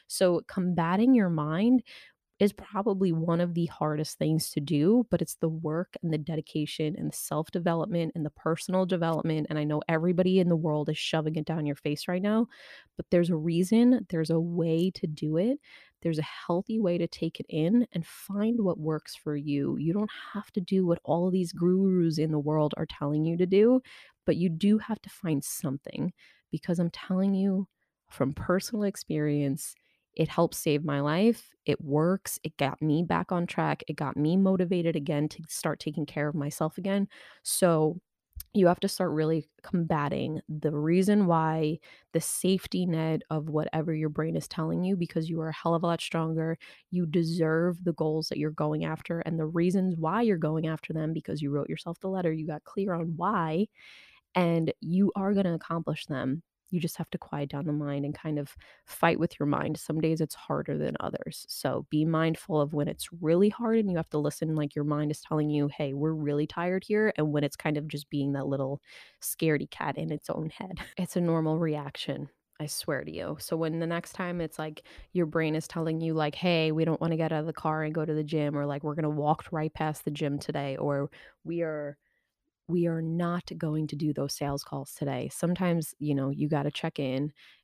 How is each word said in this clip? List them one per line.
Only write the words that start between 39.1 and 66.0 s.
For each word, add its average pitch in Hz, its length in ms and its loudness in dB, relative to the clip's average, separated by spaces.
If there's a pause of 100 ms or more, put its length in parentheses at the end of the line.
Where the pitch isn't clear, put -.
really 156 380 0 (120)
combating 151 880 0
the 151 260 -2
reason 190 520 4
why, 160 520 2 (340)
the 165 80 0
safety 185 680 0
net 160 420 0
of 156 200 -2
whatever 156 440 0
your 156 160 0
brain 160 260 -2
is 156 120 -4
telling 165 360 -2
you, 185 140 2
because 165 320 -2
you 165 120 -4
are 160 80 -4
a 156 40 -6
hell 165 220 0
of 160 80 0
a - 40 0
lot 170 140 0
stronger. 160 560 -2 (320)
You 180 160 0
deserve 165 800 2
the 170 100 0
goals 156 360 -2
that 151 100 -4
you're 151 120 -2
going 151 340 -2
after 160 360 -4
and 165 180 -4
the 156 60 -2
reasons 180 500 2
why 165 280 0
you're 208 140 4
going 160 300 0
after 160 240 -4
them, 160 220 -2
because 151 280 -6
you 143 100 -2
wrote 143 180 -2
yourself 170 300 -8
the 190 100 -6
letter, 180 240 0
you 156 140 -4
got 156 160 -6
clear 196 300 -4
on 165 220 -2
why, 175 520 0 (680)
and 170 460 2
you 185 340 2
are 196 180 0
gonna 190 200 2
accomplish 160 540 -4
them. 135 360 -2 (280)
You 180 80 0
just 165 180 -2
have 170 120 -8
to - 80 -4
quiet 143 320 -6
down 147 160 -6
the 151 80 0
mind 143 320 -2
and 143 80 -4
kind 151 240 -4
of 143 180 -6 (300)
fight - 340 2
with - 200 -2
your 143 80 0
mind. 147 320 0
Some 160 200 -4
days 160 220 0
it's 156 140 -4
harder 147 420 -4
than 147 220 -2
others. - 500 -8
So 135 400 -4
be 156 160 2
mindful 160 560 0
of 147 140 -2
when 143 120 0
it's - 240 -8
really 170 380 4
hard 226 300 0
and 208 100 2
you 175 80 0
have 160 140 -4
to 151 80 -2
listen, 151 360 -2
like, 151 200 -2
your 147 100 0
mind 151 240 0
is 147 100 -4
telling 151 300 0
you, 147 200 2
"Hey, 139 260 -4
we're 156 180 0